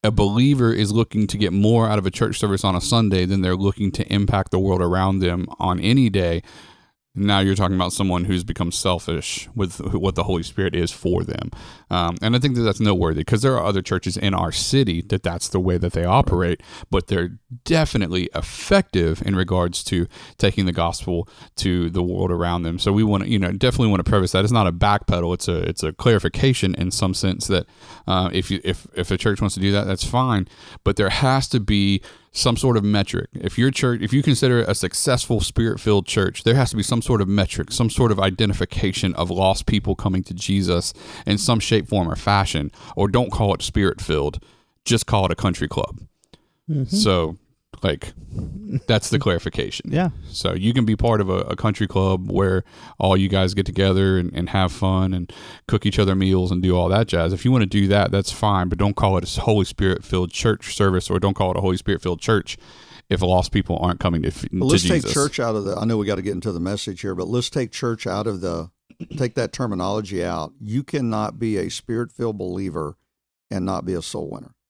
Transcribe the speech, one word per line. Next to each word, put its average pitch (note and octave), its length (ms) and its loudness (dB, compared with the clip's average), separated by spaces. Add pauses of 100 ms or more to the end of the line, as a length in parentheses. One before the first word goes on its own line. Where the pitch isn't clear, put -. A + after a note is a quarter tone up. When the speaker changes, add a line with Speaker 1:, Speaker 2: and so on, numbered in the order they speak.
Speaker 1:
a - 80 2
believer A#2 600 4
is G#2 200 0
looking G#2+ 340 2
to G2+ 120 -4
get G2+ 140 0
more A2 380 4
out G#2+ 80 2
of F#2 80 -2
a F#2 60 0
church - 260 -2
service G2 260 0
on F#2+ 120 2
a F2+ 40 2
Sunday G2 460 2
than F#2+ 160 2
they're F#2 140 2
looking G2 380 0
to - 200 -4
impact G2+ 380 2
the F#2 80 2
world F#2 240 2
around F#2+ 360 2
them F2 280 0 (100)
on F2+ 220 -2
any A2+ 320 4
day, F2 320 0 (760)
now G2+ 200 2
you're F#2+ 160 4
talking F#2+ 200 0
about F2+ 180 0
someone F2+ 320 0
who's F#2 180 0
become E2+ 280 -4
selfish - 840 -4
with F#2+ 240 -4
wh-, F#2+ 200 -4
what F#2 140 0
the - 120 -2
Holy F2 180 -2
Spirit F#2 320 -2
is E2+ 160 -2
for F2 320 -2
them. - 260 -8 (400)
Um, F2 320 -2
and A2 140 2
I B2 40 4
think C3 160 0
that A#2+ 60 2
that's G#2 180 2
noteworthy F2 440 2
'cause G#2+ 180 0
there C3 140 4
are A#2 100 0
other G2 160 0
churches F2+ 360 -2
in G2 160 0
our E2+ 180 -2
city F#2+ 520 0
that G2 200 -2
that's E2+ 240 -4
the F#2+ 120 -2
way F#2 180 2
that F2 160 -2
they E2+ 120 0
operate, F2+ 560 2 (300)
but F#2 160 0
they're F2 300 -2 (260)
definitely G2 720 0
effective - 880 0
in G2 100 0
regards F2+ 500 0
to F2 220 0 (300)
taking G2 280 2
the F2+ 80 0
gospel E2+ 540 -2 (300)
to F2+ 320 0
the F2+ 140 0
world F2+ 280 -2
around F2 320 0
them. E2+ 160 -4
So G2+ 120 2
we G#2 120 4
wanna, G2+ 220 2
you G#2 140 0
know, F2+ 120 0
definitely A#2+ 380 2
wanna F#2 140 2
preface F#2+ 300 2
that. F#2+ 100 4
It's G#2+ 100 2
not G#2+ 140 4
a F2 60 2
backpedal. F2+ 600 2
It's - 140 -4
a, E2+ 100 0 (120)
it's - 140 -6
a D#2 100 -2
clarification A2 840 2
in F#2 160 -2
some F#2+ 220 -2
sense - 340 -2
that, F2+ 180 0 (420)
uh, F#2 260 0
if F#2 180 -2
you, G2 120 -2
if, F#2 320 -4
if F2 160 -2
a F#2 60 0
church G#2 240 0
wants G2+ 140 0
to F#2 60 -4
do G2 100 2
that, G2+ 160 0
that's F#2+ 160 -4
fine. A#2+ 440 0 (360)
But G#2 140 0
there G2+ 120 2
has C3+ 400 2
to B2+ 100 2
be G2 420 2 (320)
some A#2+ 220 2
sort A#2+ 220 2
of G2+ 60 0
metric. G2+ 500 -2
If - 240 -6
your C3 140 4
church, B2 300 0
if G#2+ 120 -2
you C#3 80 4
consider B2+ 400 4
a G2+ 140 0
successful A#2+ 640 0
spirit-filled G#2+ 640 0
church, - 380 -2
there A2+ 100 4
has B2+ 160 4
to - 60 -6
be G#2 80 0
some A#2+ 180 0
sort A2+ 180 0
of G2 80 2
metric, G2 440 0
some A#2 180 0
sort A#2 220 2
of G2 80 2
identification G2 960 0
of F2 160 -2
lost F#2+ 340 2
people G2+ 300 0
coming F#2+ 300 0
to F2 100 -12
Jesus F2+ 580 0 (320)
in G2+ 140 0
some A2+ 200 2
shape, G#2 280 0
form, F#2+ 200 0
or - 80 -2
fashion. F#2+ 560 0 (240)
Or G2+ 120 2
don't A#2+ 240 2
call G2+ 240 2
it - 80 -6
spirit-filled, D#2 760 0 (460)
just A#2 220 0
call G2+ 180 2
it F2+ 60 0
a E2+ 40 0
country E2+ 320 -2
club. - 340 -6 (680)
Speaker 2:
Mm-hmm. D3 260 -2
Speaker 1:
So, F#2 420 2 (460)
like, D#2+ 300 -2 (760)
that's A2 240 0
the A#2 80 2
clarification. - 720 -4
Speaker 2:
Yeah. E3+ 180 0 (200)
Speaker 1:
So - 240 -4
you G2 200 0
can B2+ 100 2
be G#2+ 120 2
part A2+ 260 2
of F#2+ 80 0
a, F#2 120 0
a - 140 -4
country G#2+ 320 -2
club F#2+ 440 0
where F#2+ 320 2 (340)
all F#2+ 180 4
you G2 140 2
guys F#2+ 240 2
get G2 140 0
together F#2+ 500 2
and, F2 160 -2
and F2 160 -4
have F#2 220 0
fun F#2+ 420 0
and F2 180 -4 (360)
cook - 180 0
each G#2+ 140 0
other G2 160 4
meals F#2+ 360 4
and F2+ 120 0
do F#2 120 4
all F2+ 140 2
that G#2 180 2
jazz. E2+ 260 0
If F#2+ 120 -4
you B2 60 4
wanna A2+ 160 4
do G2+ 200 2
that, G2+ 240 4
that's F#2+ 200 0
fine, G2 380 0
but F2 100 -4
don't G2+ 160 2
call G2 220 2
it F2 200 -4
a - 40 -4
Holy G#2 240 2
Spirit-filled F2+ 640 -2
church - 440 -4
service F#2 340 2
or F#2 100 0
don't G2 160 0
call F#2 160 0
it F2+ 60 -2
a F#2+ 40 -2
Holy F#2 160 0
Spirit-filled F2+ 420 -2
church - 380 -2 (520)
if F2+ 120 0
lost F2+ 300 2
people F2+ 280 0
aren't F2+ 200 -2
coming E2+ 240 0
to D2 60 0
f-, - 220 -8
Speaker 3:
But F#2 80 -4
Speaker 1:
to F2 60 0
Speaker 3:
let's C3 180 4
take C#3 200 2
Speaker 1:
Jesus. G1+ 100 -4
Speaker 3:
church D3 260 0
out A#2 160 0
of G2+ 100 -2
the, G2 120 -4
I G#2+ 80 -2
know A2+ 120 2
we G2+ 100 0
gotta F#2+ 160 -2
get G2+ 100 -4
into F#2 180 -4
the E2+ 80 -4
message F#2+ 420 -4
here, G2 120 -6
but F2+ 140 -6
let's A#2+ 240 -2
take B2 200 -4
church A#2 360 -6
out G2+ 180 -4
of G2 160 -4
the, E2+ 300 -6 (460)
take B2+ 180 -4
that A#2+ 180 -4
terminology G2 720 -4
out. E2 340 -6
You A2 240 -4
cannot A2 540 -4
be A2 200 -2
a F#2 120 -2
spirit-filled A#2 720 -6
believer F2+ 580 -6 (540)
and F#2+ 140 -2
not F#2 200 -4
be F#2 80 -4
a E2+ 80 -4
soul - 300 -10
winner. - 240 -16 (140)